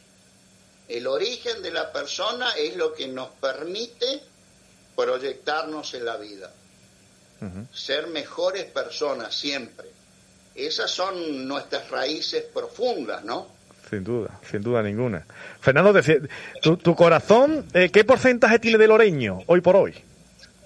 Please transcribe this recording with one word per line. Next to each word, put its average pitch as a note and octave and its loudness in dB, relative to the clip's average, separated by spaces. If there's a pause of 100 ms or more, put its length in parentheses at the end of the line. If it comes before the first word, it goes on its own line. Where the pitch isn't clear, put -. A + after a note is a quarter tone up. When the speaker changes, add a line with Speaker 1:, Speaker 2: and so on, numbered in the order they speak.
(880)
Speaker 1:
El A#2+ -8
origen G#3+ -4
de F3 -10
la D#3 -6
persona A#3 -6
es F3 -6
lo D#3+ -4
que C3+ -12
nos B2+ -12 (120)
permite G3 -8 (720)
proyectarnos C#3 -6
en B2 -10
la A2+ -6
vida. G2+ -18 (880)
Speaker 2:
Ujú. G2 -14
Speaker 1:
Ser D3 -8
mejores F3 -6
personas B2 -8
siempre. C#3 -10 (680)
Esas D#3 -6
son E3+ -6
nuestras C#3 -8
raíces C#3 -6
profundas, B2+ -6
¿no? C3 -8 (420)
Speaker 2:
Sin G#2 -6
duda, A2 -6 (100)
sin G#2+ -6
duda A#2 0
ninguna. G#2 -4 (360)
Fernando, D#3+ 6
te F#3+ 6
si-, D3 2 (320)
tu, D#3+ 2
tu F3 2
corazón, A3 4
eh, F3+ 4
¿qué G#3 8
porcentaje A#3+ 4
tiene A3 2
de A3 8
loreño D#3+ 4
hoy F3+ 4
por F#3 6
hoy? A#2 2 (720)